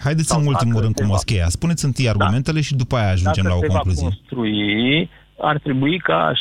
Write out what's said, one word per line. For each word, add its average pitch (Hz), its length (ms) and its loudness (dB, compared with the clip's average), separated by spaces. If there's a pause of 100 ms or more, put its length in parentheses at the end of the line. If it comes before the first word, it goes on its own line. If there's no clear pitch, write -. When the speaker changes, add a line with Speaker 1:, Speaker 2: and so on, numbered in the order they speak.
Speaker 1:
Haideți 156 260 0
Speaker 2:
sau 165 120 2
Speaker 1:
în 147 60 2
ultimul 127 260 2
Speaker 2:
dacă 110 120 2
Speaker 1:
rând 113 100 0
cu - 60 -2
Speaker 2:
se 127 60 2
va 101 60 2
Speaker 1:
moscheea. 95 360 0
Spuneți 165 360 -2
întâi 131 200 0
Speaker 2:
Da. 117 60 2
Speaker 1:
argumentele 156 500 0
și 143 140 -2
după 131 220 -2
aia 107 140 2
ajungem 95 340 2
Speaker 2:
Dacă 92 40 2
Speaker 1:
la 90 60 2
o 87 60 0
Speaker 2:
se 85 60 0
va 92 60 0
Speaker 1:
concluzie. 87 320 0
Speaker 2:
construi, 110 1040 -2 (280)
ar 151 200 0
trebui 143 400 -2
ca 160 420 0